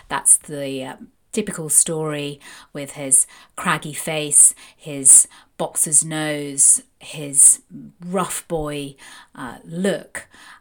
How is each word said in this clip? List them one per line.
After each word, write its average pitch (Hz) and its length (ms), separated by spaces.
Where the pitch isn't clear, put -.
That's - 300
the, 139 440
uh, 135 140
typical 175 380
story 147 680
with 143 180
his 135 340
craggy 156 380
face, 151 600
his 139 500
boxer's 156 480
nose, 151 800
his - 640
rough 175 440
boy, 147 460
uh, 127 300
look. 170 640